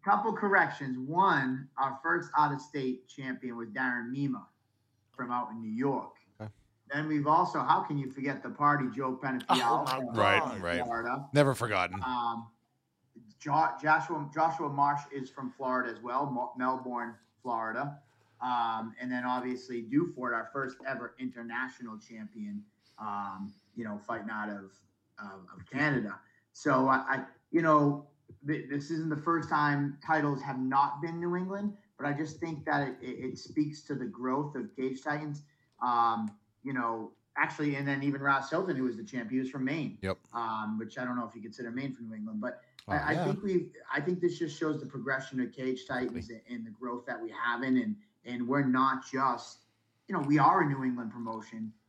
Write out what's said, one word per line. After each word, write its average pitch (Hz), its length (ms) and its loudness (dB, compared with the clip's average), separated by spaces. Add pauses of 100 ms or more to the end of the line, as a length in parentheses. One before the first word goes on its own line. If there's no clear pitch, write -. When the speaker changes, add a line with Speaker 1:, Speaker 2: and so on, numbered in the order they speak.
Speaker 1:
Couple 202 300 4
corrections. 160 640 2 (100)
One, 143 600 4 (100)
our 135 260 0
first 175 340 0
out-of-state 135 720 0
champion 127 500 -8
was 113 120 -8
Darren 123 420 -2
Mima 131 340 -2 (720)
from 123 160 -6
out 120 200 -2
in 113 100 -10
New 110 100 -6
York. 131 420 0 (280)
Speaker 2:
Okay. 107 80 -8 (440)
Speaker 1:
Then 151 140 -2
we've 147 200 2
also, 165 320 4
how 127 220 4
can 147 160 -2
you 131 140 -4
forget 135 320 -4
the 123 60 -8
party, 143 360 4 (100)
Joe 131 260 -2
Penafiel 127 280 -4
Speaker 3:
Oh, 131 360 4
my 131 120 0
Speaker 1:
from 131 160 -4
Speaker 3:
God. 113 40 0
Speaker 2:
Right, 104 440 4
right. 87 220 0
Speaker 1:
Florida. 120 500 -4
Speaker 2:
Never 139 220 8
forgotten. 101 500 0
Speaker 1:
Um, 117 420 -2 (920)
Jo-, 156 300 4 (120)
Joshua, 151 520 2
Joshua 147 360 0
Marsh 143 320 2 (100)
is 135 180 -8
from 127 280 -10
Florida 127 340 0
as 107 100 -12
well, 123 240 -2
Mo-, 123 320 -4
Melbourne, 123 580 -2 (260)
Florida. 120 560 -4 (440)
Um, 117 600 0
and 127 100 -4
then 123 140 -2
obviously 127 580 -4
Dufort, 123 500 0
our 110 200 -4
first 131 240 -4 (100)
ever 123 320 -6
international 123 800 -8
champion, 104 640 -10 (380)
um, 101 520 -6 (240)
you 117 80 -8
know, 104 220 -6
fighting 113 260 -6
out 107 180 -4
of, 98 220 -10 (480)
of, 98 220 -12 (140)
of - 160 -16
Canada. 131 480 0 (340)
So 131 340 4
I, 131 80 6
I, 131 280 0 (280)
you 165 100 4
know, 147 460 6 (400)
th-, 147 220 -2
this 143 220 -4
isn't 160 180 -2
the 147 120 -2
first 165 280 2
time 143 560 2
titles 147 360 2
have 131 180 -6
not 143 420 2
been 165 180 -4
New 175 160 0
England, 196 380 -2 (240)
but 139 100 -4
I 143 60 0
just 151 260 -4
think 160 260 -6
that 143 220 2
it, 127 140 -6
it, 123 240 -8
it 127 120 -6
speaks - 460 -2
to 143 120 -6
the 127 100 -4
growth 127 500 -2
of 117 200 -6
Cage 131 280 -4
Titans. 147 400 -4 (380)
Um, 117 480 4 (340)
you 139 100 -4
know, 117 380 -2 (260)
actually, 147 380 0
and 139 120 -2
then 139 160 0
even 139 160 0
Ross 139 300 2
Hilton, 175 260 0
who 131 80 0
was 117 140 0
the 110 60 -8
champ, 113 280 -6
he 131 80 2
was 131 100 -2
from 135 140 -4
Maine. 131 380 -2
Speaker 2:
Yep. 95 160 -2 (160)
Speaker 1:
Um, 110 460 -2
which 110 180 -8
I 127 80 -4
don't 123 100 -4
know 117 120 -2
if 107 80 -14
you 110 60 -14
consider 117 300 -10
Maine 131 240 -4
from 117 140 -12
New 110 60 -10
England, 107 260 -6
but 123 200 -6 (280)
Speaker 2:
Oh, 98 40 0
Speaker 1:
I, - 40 2
I 151 160 0
Speaker 2:
yeah. 175 120 2
Speaker 1:
think 196 180 0
we've, 185 260 2 (240)
I 143 60 0
think 175 220 0
this 175 180 2
just 156 180 -4
shows 156 220 0
the - 60 -8
progression 131 560 -4
of 113 100 -2
Cage 127 360 -4
Titans 123 420 -4
Speaker 2:
Definitely. 113 180 -12
Speaker 1:
and, 123 120 -8
and 113 80 -8
the 110 40 -12
growth 120 340 -6
that 117 160 -6
we 113 100 -6
have 120 300 -2
in, 131 160 4
and, 107 180 2 (300)
and 123 220 -4
we're 139 180 4
not 131 460 4
just, - 540 -2 (420)
you 190 80 -4
know, 160 60 2
we 143 180 6
are 175 220 8
a 156 40 6
New 135 200 2
England 120 260 0
promotion 113 600 -8 (160)